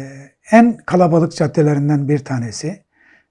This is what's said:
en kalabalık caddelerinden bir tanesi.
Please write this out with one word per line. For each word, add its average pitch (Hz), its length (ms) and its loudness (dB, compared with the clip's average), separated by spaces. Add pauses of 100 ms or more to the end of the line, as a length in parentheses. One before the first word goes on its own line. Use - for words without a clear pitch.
(520)
en 233 240 4
kalabalık 165 600 0
caddelerinden 147 720 0
bir 147 100 0
tanesi. 135 640 -8 (480)